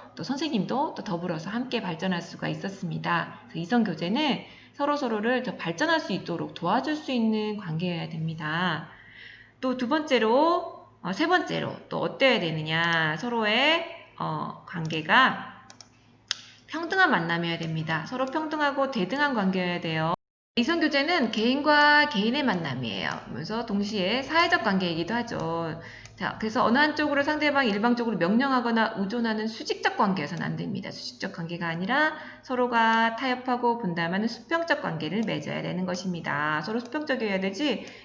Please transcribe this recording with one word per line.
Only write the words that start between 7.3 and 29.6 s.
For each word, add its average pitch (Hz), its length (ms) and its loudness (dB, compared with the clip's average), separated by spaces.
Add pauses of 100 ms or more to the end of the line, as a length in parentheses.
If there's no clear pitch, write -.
관계여야 165 500 -4
됩니다. 160 800 -2 (720)
또 254 160 0
두 247 120 -2
번째로, 294 1000 2 (140)
어, 180 100 -4
세 294 140 0
번째로 165 500 0 (140)
또 160 80 -2
어때야 233 420 2
되느냐. 160 760 0
서로의, 240 640 2 (340)
어, 156 480 -6
관계가 170 960 2 (1080)
평등한 339 420 2
만남이어야 170 480 2
됩니다. 160 480 -2
서로 262 200 -2
평등하고 285 640 0
대등한 269 440 0
관계여야 185 460 2
돼요. 160 340 0 (420)
이성교제는 277 720 2
개인과 294 800 4
개인의 233 340 2
만남이에요. 123 680 -2 (220)
그래서 214 340 -6
동시에 202 560 0
사회적 339 400 4
관계이기도 180 520 0
하죠. 165 680 -4 (360)
자, - 220 -4
그래서 220 260 0
어느 226 120 4
한쪽으로 294 460 4
상대방 285 440 2
일방적으로 226 520 2
명령하거나 233 760 2
의존하는 214 520 -2
수직적 - 480 -4